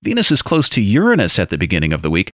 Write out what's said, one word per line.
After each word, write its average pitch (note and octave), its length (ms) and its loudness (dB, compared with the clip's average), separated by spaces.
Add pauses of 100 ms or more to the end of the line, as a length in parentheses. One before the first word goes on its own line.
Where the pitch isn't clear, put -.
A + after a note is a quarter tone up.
Venus - 300 0
is D3 100 0
close D#3+ 280 0
to C3 120 -2
Uranus C3 560 2
at F2 120 0
the E2 100 -4
beginning D#2+ 340 0
of D#2 80 -4
the D#2 80 -2
week E2+ 260 0